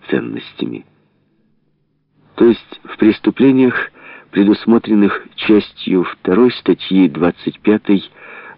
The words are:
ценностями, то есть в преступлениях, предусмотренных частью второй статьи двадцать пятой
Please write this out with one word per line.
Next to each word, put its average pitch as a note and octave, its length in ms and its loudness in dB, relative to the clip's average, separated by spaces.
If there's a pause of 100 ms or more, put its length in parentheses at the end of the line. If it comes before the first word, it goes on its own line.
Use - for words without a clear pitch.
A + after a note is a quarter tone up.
ценностями, A#1 760 -8 (1500)
то - 80 2
есть - 400 0
в - 140 -18
преступлениях, B2 920 0 (400)
предусмотренных G#2 1040 0
частью F#2 720 -2
второй A#2 480 0
статьи F#2 560 0
двадцать - 500 -4
пятой G#2 460 0 (540)